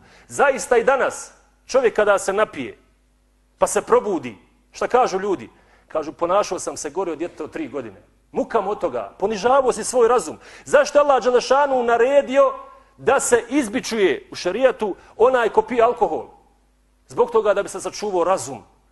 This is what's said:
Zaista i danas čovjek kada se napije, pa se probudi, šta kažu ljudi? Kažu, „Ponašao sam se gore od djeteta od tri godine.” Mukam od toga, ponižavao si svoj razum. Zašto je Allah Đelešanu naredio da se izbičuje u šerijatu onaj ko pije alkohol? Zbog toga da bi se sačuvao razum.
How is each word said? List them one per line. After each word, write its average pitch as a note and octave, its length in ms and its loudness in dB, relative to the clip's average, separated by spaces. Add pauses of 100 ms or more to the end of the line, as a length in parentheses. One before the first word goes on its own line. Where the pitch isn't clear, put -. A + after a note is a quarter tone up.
(280)
Zaista B3 480 0
i A3+ 80 2
danas A#3 480 -2 (340)
čovjek B3+ 300 0
kada G3+ 220 2
se F#3+ 140 -4
napije, F3 460 -4 (800)
pa F#3 80 2
se G3 160 -2
probudi, F3 560 -2 (340)
šta - 160 -6
kažu A#3 320 0
ljudi? F3 300 -6 (380)
Kažu, D#3 240 -6
„Ponašao F3+ 460 -2
sam D3+ 180 -10
se D3 140 -10
gore E3+ 220 -6
od C#3+ 60 -10
djeteta E3 260 -10
od C3 60 -12
tri E3 180 -10
godine.” A2+ 340 -12 (300)
Mukam A3 360 -2
od G#3 120 -6
toga, A#2+ 380 -6
ponižavao A3+ 540 2
si G#3 120 -10
svoj A#3 240 2
razum. F3+ 300 -2 (260)
Zašto C4+ 340 2
je D4 40 8
Allah C4+ 200 2
Đelešanu B3+ 600 2
naredio C4 680 4 (440)
da B3+ 240 2
se - 280 2
izbičuje A3 840 -2
u - 40 -16
šerijatu G#3+ 600 0 (200)
onaj A#3+ 320 4
ko A3 140 4
pije A#3 200 -2
alkohol? F#3+ 440 0 (840)
Zbog A3+ 220 0
toga G#3+ 240 2
da G3 80 0
bi G3 60 -12
se F#3+ 120 -12
sačuvao F#3 440 -4
razum. D#3+ 380 -4 (300)